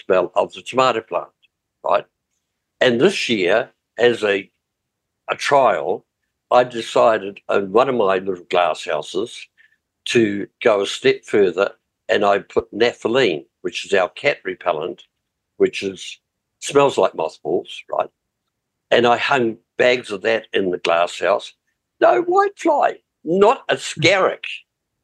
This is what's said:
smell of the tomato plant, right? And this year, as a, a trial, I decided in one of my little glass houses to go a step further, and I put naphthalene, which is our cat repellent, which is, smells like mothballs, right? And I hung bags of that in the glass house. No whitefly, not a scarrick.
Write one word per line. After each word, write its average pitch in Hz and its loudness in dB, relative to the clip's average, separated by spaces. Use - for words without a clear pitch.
smell 92 0
of 92 -2
the 95 -18
tomato 123 0
plant, 82 -8
right? - 0
And 120 2
this 196 0
year, 107 0
as 117 2
a, 101 -2
a 95 -4
trial, 104 0
I 123 6
decided 113 0
in 101 -2
one 123 4
of 135 -2
my 98 2
little 92 -6
glass 85 0
houses 87 -6
to 101 0
go 107 2
a 98 -2
step - -2
further, 98 0
and 104 0
I 101 2
put - -6
naphthalene, 110 -2
which - -10
is - -6
our 92 2
cat - -2
repellent, 87 -6
which 95 0
is, 95 -10
smells 139 2
like 95 0
mothballs, - -6
right? 73 -4
And 117 4
I 120 4
hung 117 -2
bags 123 0
of 95 -8
that 110 -2
in 95 -2
the 87 -4
glass 85 0
house. 92 -2
No 359 4
whitefly, 349 0
not 202 2
a 135 0
scarrick. 165 0